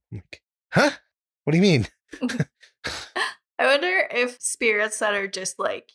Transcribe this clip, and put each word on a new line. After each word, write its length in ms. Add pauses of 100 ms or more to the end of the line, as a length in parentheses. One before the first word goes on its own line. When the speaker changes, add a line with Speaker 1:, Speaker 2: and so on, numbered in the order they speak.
(120)
Speaker 1:
Like, 300 (320)
huh? 180 (540)
What 80
do 40
you 60
mean? 240 (340)
<laughs> 0
Speaker 2:
<laughs> 0 (1400)
I 80
wonder 460
if 300
spirits 580
that 140
are 140
just, 300
like, 380